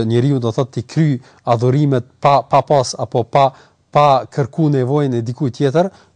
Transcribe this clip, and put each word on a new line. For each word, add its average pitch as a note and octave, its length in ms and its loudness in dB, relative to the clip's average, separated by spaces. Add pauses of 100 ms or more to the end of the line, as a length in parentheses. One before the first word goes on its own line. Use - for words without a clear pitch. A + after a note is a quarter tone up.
njeriu, B2 320 0
do A#2 140 -4
thotë, C3+ 220 -4
t'i A#2 100 -8
kryj D#3 280 0 (380)
adhurimet B2+ 560 0 (100)
pa, C#3+ 220 2
pa C#3 240 0
pas C#3 320 0
apo A#2+ 260 -4
pa, C#3 260 2 (440)
pa D3 140 4 (180)
kërku D3 480 -2
nevojën C3 460 0
e A2+ 60 -6
dikujt B2 340 -6
tjetër. D#3 320 0 (240)